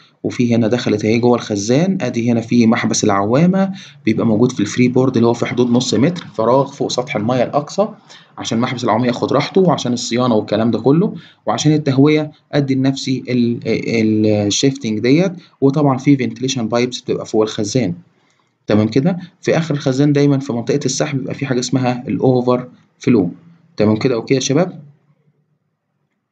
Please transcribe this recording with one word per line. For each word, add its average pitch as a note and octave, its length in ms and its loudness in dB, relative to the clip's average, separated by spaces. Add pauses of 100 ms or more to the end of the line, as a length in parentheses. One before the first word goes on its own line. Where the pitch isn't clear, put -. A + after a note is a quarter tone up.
(240)
وفي A#2 320 0
هنا A2+ 120 2
دخلت G#2+ 380 0
أهي A2+ 140 2
جوه A#2+ 160 4
الخزان، B2 680 0
آدي A#2+ 300 -2
هنا A#2 100 2
في A#2 260 2
محبس A2+ 360 0
العوامة C#3+ 680 2 (340)
بيبقى G#2+ 200 0
موجود A2+ 260 2
في - 80 -6
الفري B2 280 0
بورد B2+ 280 2
اللي A#2 120 4
هو A#2 60 4
في A#2 120 -4
حدود A#2+ 260 0
نص A#2+ 220 0
متر D3 400 0
فراغ B2+ 380 0
فوق A#2+ 200 -6
سطح - 240 -4
المية A#2 280 -2
الأقصى، D3 440 -4 (500)
عشان A2+ 220 -4
محبس A#2+ 240 -4
العوامة A2+ 240 0
ياخد A#2 260 -2
راحته، C3 280 0
وعشان C3 320 0
الصيانة A#2+ 420 -2
والكلام G#2+ 360 0
ده A2 80 0
كله، E3 340 2 (320)
وعشان A#2 280 0
التهوية D3+ 580 2 (200)
أدي C3+ 240 0
لنفسي C3+ 540 -2
ال-، A#2+ 380 0
ال-، G#2+ 800 0
الشيفتنج A2 520 -2
ديت، D3+ 340 2 (280)
وطبعًا C3+ 360 2
في C#3+ 200 4
ventilation A#2+ 500 -4
بايبس A#2+ 340 -2
بتبقى F#2 240 -4
فوق A2 160 0
الخزان، A2+ 520 -2 (760)
تمام G#2+ 200 4
كده؟ D3 300 0 (240)
في - 160 0
آخر D#3+ 160 -2
الخزان C#3+ 400 2
دايمًا C#3+ 260 2
في B2 140 -6
منطقة A#2+ 320 -2
السحب C3+ 320 -4
بيبقى B2 160 -6
في - 120 -8
حاجة B2 140 -2
اسمها B2 480 -2
الأوفر B2 600 0 (320)
flow، G2+ 320 2 (460)
تمام G#2+ 200 2
كده؟ B2+ 180 0
أوكي A2+ 180 -2
يا C3 60 2
شباب؟ D#3+ 440 -2 (1500)